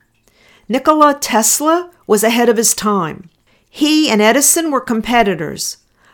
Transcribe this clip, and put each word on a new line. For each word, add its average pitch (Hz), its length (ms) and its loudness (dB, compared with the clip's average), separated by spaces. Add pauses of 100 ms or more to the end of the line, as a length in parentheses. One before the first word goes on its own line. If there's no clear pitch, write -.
(680)
Nikola 285 500 2
Tesla 311 720 0 (160)
was 214 160 0
ahead 233 280 2
of 220 80 0
his 220 160 0
time. 196 560 -6 (400)
He 302 400 0
and 208 100 2
Edison 285 500 2
were 254 100 -2
competitors, 220 1000 -2 (360)